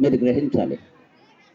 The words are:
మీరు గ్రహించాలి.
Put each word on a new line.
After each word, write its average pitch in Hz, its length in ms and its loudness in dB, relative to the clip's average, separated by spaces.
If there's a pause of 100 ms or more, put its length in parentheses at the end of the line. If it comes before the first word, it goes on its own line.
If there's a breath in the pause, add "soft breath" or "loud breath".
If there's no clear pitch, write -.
మీరు 135 140 2
గ్రహించాలి. 123 640 0 (760)